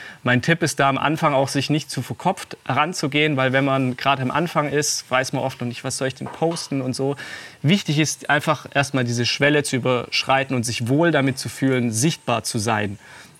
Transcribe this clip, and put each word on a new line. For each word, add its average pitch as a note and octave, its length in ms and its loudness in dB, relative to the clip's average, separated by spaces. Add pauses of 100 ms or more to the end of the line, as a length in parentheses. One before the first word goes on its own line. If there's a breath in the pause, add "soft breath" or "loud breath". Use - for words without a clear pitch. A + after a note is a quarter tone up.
(220 loud breath)
Mein B2 180 4
Tipp E3 220 0
ist D3 180 0
da C#3 80 6
am C3 80 2
Anfang D3+ 380 2
auch, C3+ 140 4
sich C#3 200 -2
nicht D3+ 220 -2
zu C3+ 100 -6
verkopft - 640 -4
ranzugehen, D3 720 0
weil C3 160 2
wenn C#3 140 4
man C3+ 300 0
gerade C3+ 260 0
am B2+ 80 0
Anfang D3+ 400 0
ist, - 400 -2
weiß C3 240 0
man B2+ 80 -2
oft C3 180 -6
noch A#2+ 80 -4
nicht, - 160 -8
was C3 140 -6
soll C3 100 -2
ich C3 60 -6
denn C3+ 140 -10
posten D#3+ 520 -4
und B2+ 140 -4
so. C3+ 220 -2 (440 loud breath)
Wichtig D#3+ 380 2
ist - 320 0
einfach D3 420 2
erstmal C3+ 320 0
diese A#2+ 220 0
Schwelle C#3+ 380 2
zu - 120 -2
überschreiten C3 800 0
und A#2+ 80 0
sich A#2+ 240 -4
wohl D#3+ 220 4
damit C3+ 280 2
zu B2 120 -8
fühlen, B2+ 420 0
sichtbar A#2 520 0
zu - 140 -4
sein. G#2 400 0 (420 loud breath)